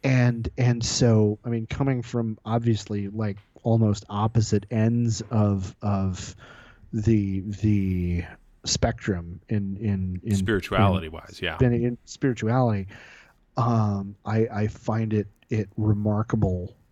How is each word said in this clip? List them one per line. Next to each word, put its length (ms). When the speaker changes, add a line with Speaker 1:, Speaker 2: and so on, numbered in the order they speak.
Speaker 1:
And, 540
and 260
so, 600
I 40
mean, 180
coming 340
from 420
obviously, 640
like, 280
almost 480
opposite 640
ends 500
of, 500
of 540
the, 500
the 640
spectrum 840
in, 300
in, 480
in 100
Speaker 2:
Spirituality 720
Speaker 1:
in 60
Speaker 2:
wise, 280
yeah. 200
Speaker 1:
in, 120
in 320
spirituality, 800
um, 580
I, 260
I 160
find 460
it, 140
it 280
remarkable 1000